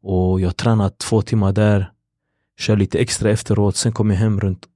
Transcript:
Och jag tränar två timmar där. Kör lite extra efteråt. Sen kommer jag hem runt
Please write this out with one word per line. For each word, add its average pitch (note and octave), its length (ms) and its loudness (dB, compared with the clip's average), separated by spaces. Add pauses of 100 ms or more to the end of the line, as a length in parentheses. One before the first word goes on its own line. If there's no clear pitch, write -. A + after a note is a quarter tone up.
Och F#2 380 0
jag F2+ 160 -2
tränar A2 320 0
två - 340 -2
timmar G2+ 300 0
där. G#2 380 2 (680)
Kör A2 180 0
lite G2 220 0
extra A2 320 0
efteråt. G#2 460 0
Sen A2+ 160 -2
kommer G#2+ 220 0
jag F#2 60 0
hem G#2 200 0
runt F#2+ 360 -4